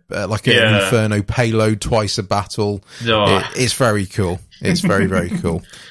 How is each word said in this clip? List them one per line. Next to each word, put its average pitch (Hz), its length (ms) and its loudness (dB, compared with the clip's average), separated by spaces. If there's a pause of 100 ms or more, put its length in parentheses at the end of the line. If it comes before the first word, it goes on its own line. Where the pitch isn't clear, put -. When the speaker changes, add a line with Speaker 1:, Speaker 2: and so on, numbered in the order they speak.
(120)
Speaker 1:
a, 101 120 -4
uh, 92 40 -6
like, 107 200 -4
an 120 60 4
Speaker 2:
Yeah. 107 320 4
Speaker 1:
Inferno 107 360 2
payload 110 580 0
twice 107 380 -2
a 107 60 -2
battle. 101 600 -4 (220)
Speaker 2:
Oh. 104 320 4
Speaker 1:
It, 90 80 -2 (100)
it's 120 180 0
very 104 340 2
cool. 90 320 -2 (200)
It's 87 220 0
very, 98 240 2
very 92 240 0
Speaker 2:
<laughs> 87 120 -6
Speaker 1:
cool 85 200 -2 (300)